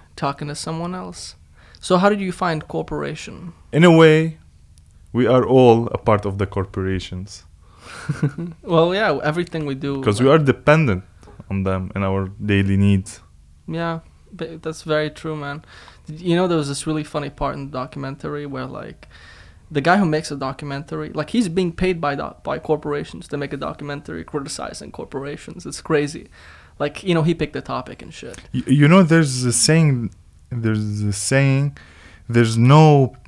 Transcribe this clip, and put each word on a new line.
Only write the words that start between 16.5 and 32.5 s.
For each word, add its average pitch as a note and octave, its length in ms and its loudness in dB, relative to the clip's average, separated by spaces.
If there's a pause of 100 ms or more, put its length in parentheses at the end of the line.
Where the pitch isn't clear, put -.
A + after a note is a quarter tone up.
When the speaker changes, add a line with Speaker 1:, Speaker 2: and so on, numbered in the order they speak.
Speaker 1:
was C#3 40 -4
this C#3 180 -8
really D#3 180 -4
funny C#3+ 260 -8
part C3+ 260 -6
in C#3 140 -12
the C3+ 80 -10
documentary C#3+ 680 -10
where, C3 180 -10 (180)
like, - 240 -18 (640)
the D3 100 -2
guy E3+ 160 4
who G3+ 80 2
makes D#3 260 -2
a C#3+ 60 -8
documentary, C#3+ 800 -10
like, D3+ 160 -6
he's A3 180 0
being E3+ 240 -2
paid F#3 280 -2
by C#3+ 140 -4
doc-, D3 300 -10
by C#3+ 160 -6
corporations D3+ 680 -6
to - 80 -8
make C#3+ 160 -8
a C#3+ 40 -8
documentary C#3+ 680 -10
criticizing - 680 -10
corporations. - 760 -12
It's C#3+ 140 -12
crazy. D3 480 -4 (500)
Like, - 240 -8
you F#3 120 0
know, D#3+ 100 2
he E3 100 0
picked D3+ 200 -6
the C3 80 -8
topic - 400 -10
and - 120 -18
shit. - 220 -18 (160)
Speaker 2:
Y-, B2+ 100 -4 (180)
you C#3+ 60 6
know, F#3 160 8
there's D3 420 2
a A#2+ 80 2
saying, D3 580 2 (400)
there's G#2+ 520 -2
a G#2 100 0
saying, C#3 640 0 (520)
"There's A2+ 280 2